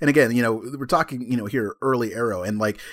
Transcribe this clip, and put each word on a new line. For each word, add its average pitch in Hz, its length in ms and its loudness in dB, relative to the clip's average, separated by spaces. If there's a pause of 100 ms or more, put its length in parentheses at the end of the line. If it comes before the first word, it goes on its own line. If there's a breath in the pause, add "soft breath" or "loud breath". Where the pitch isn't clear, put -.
and 147 80 2
again, 131 260 4
you 123 60 4
know, 113 200 2 (160)
we're 135 80 -8
talking, 139 360 0 (100)
you 123 60 0
know, 104 80 -4
here 107 360 -2
early 120 320 0
Arrow, 107 300 -2
and, 107 160 -2
like, 107 200 0 (140 loud breath)